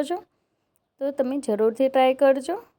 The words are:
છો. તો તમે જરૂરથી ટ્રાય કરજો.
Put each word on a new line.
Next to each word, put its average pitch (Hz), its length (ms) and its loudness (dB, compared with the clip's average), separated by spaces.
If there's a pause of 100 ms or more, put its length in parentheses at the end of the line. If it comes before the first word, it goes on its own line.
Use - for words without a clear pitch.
છો. 349 80 -4 (840)
તો 277 160 -4
તમે 262 180 -2 (100)
જરૂરથી 226 440 0
ટ્રાય 262 320 2
કરજો. 277 360 2 (220)